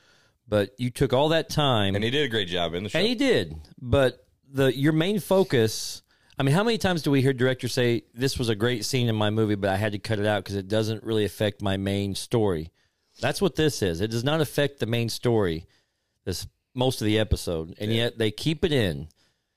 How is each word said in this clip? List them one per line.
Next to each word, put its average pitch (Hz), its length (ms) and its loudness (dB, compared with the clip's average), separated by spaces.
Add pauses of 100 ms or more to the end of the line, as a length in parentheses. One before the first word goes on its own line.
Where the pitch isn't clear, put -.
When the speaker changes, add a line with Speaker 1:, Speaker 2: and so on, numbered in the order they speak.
(480)
Speaker 1:
But 104 300 0
you 123 120 -2
took 135 220 0
all 147 180 2
that 160 200 0
time. 113 440 2
Speaker 2:
And 104 100 0
he 117 60 0
did 147 140 0
a 127 40 -2
great 107 200 -2
job 85 260 -2
in 92 100 -4
the 104 40 -8
show. 151 120 -2
Speaker 1:
And 208 80 2
he 247 80 -2
did. 151 380 0 (280)
But 127 420 0 (240)
the, 135 260 2
your 143 180 2
main 175 260 0
focus, 151 840 0 (360)
I 135 60 0
mean, 139 100 2
how 190 80 4
many 226 160 2
times 180 240 0
do 147 80 0
we 139 100 6
hear 135 120 4
directors 127 400 0
say, 120 320 2 (100)
"This 131 240 -2
was 123 100 0
a 113 60 2
great 120 300 0
scene 120 240 0
in 110 80 0
my 107 140 2
movie, 107 260 2
but 98 140 0
I 95 60 2
had 107 160 -2
to 104 60 -6
cut 107 220 -4
it 104 60 0
out 104 180 0
'cause 98 100 -8
it 95 140 -6
doesn't 110 340 -2
really 110 220 0
affect 101 380 -2
my 98 140 0
main 98 380 -2
story"? 92 560 -2 (500)
That's 143 220 -2
what 190 140 0
this 156 260 0
is. 85 180 0
It 110 100 -2
does 117 120 -2
not 147 180 0
affect 143 380 -2
the 117 80 -2
main 117 220 0
story, 101 580 0 (580)
this, - 220 -6 (280)
most 127 260 0
of 110 60 -2
the 107 120 4
episode, 90 600 -2
and 104 100 -4
Speaker 2:
Yeah. 113 140 0
Speaker 1:
yet 113 140 -4
they 110 120 2
keep 156 340 -2
it 170 80 0
in. 82 360 0 (480)